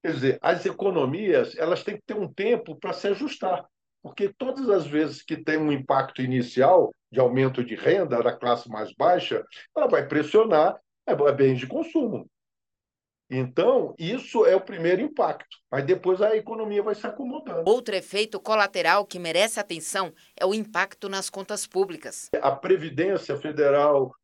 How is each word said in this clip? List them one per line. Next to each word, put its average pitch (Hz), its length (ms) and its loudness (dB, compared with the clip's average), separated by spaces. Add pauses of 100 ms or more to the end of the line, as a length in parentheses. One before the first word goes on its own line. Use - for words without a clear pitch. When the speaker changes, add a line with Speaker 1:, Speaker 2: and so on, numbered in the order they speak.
Speaker 1:
Quer 165 120 -4
dizer, 131 280 0
as 170 240 0
economias, 175 880 0
elas 165 280 -2
têm 208 120 -8
que - 100 -16
ter 214 100 -8
um 196 100 -4
tempo 202 480 -4
para 175 200 -8
se - 140 -8
ajustar, 202 580 -4 (360)
porque 196 360 -6
todas 262 320 -4
as 175 160 2
vezes 147 360 -2
que 143 140 -8
tem 156 220 -2
um 151 120 0
impacto 135 520 0
inicial 131 680 4 (220)
de 120 80 0
aumento 127 420 2
de 117 120 -6
renda 139 480 2
da 117 100 2
classe 120 380 -2
mais 107 240 -10
baixa, 165 500 2 (320)
ela 302 100 2
vai 143 220 2
pressionar, 160 680 4 (320)
é, 143 260 4
bens 131 260 4
de 131 80 -6
consumo. 262 600 -4 (1040)
Então, 165 680 0
isso 220 480 -2
é - 100 6
o - 40 2
primeiro 180 420 -2
impacto, 196 560 -4 (120)
mas 139 140 -2
depois 185 380 2
a 214 120 4
economia 214 480 -4
vai 214 120 -2
se 226 120 -10
acomodando. 247 600 -6
Speaker 2:
Outro 233 260 2
efeito 208 460 -4
colateral 196 640 2
que 180 140 -12
merece 180 420 0
atenção 180 540 -6 (200)
é - 120 -2
o 196 80 0
impacto 202 560 -4
nas 196 180 -6
contas 196 380 -10
públicas. - 640 -4 (100)
Speaker 1:
A 135 120 2
Previdência 160 840 -2
Federal 143 880 2